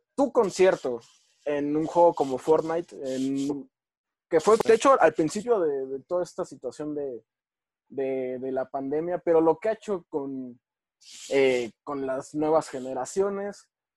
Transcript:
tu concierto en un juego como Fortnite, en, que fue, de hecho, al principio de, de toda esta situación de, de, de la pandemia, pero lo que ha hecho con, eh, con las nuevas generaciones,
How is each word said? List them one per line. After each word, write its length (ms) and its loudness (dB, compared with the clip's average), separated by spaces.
tu 160 2
concierto 720 2
en 300 -2
un 100 0
juego 280 6
como 240 -2
Fortnite, 580 0
en, 540 -4
que 100 2
fue, 240 4
de 120 4
hecho, 260 6
al 120 6
principio 460 0
de, 280 0
de 160 -8
toda 200 -4
esta 220 -8
situación 500 -10
de, 300 -8
de, 500 -4
de 140 -6
la 160 -4
pandemia, 500 -4
pero 220 4
lo 180 4
que 100 -6
ha 40 0
hecho 340 -8
con, 500 -8
eh, 420 2
con 240 -8
las 260 -8
nuevas 360 0
generaciones, 1000 -6